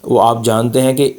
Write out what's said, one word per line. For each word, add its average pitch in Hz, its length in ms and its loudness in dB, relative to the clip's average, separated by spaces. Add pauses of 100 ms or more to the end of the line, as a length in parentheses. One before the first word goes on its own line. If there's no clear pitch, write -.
वो 120 120 0
आप 117 260 2
जानते 117 360 0
हैं 131 160 0
कि 139 80 0 (160)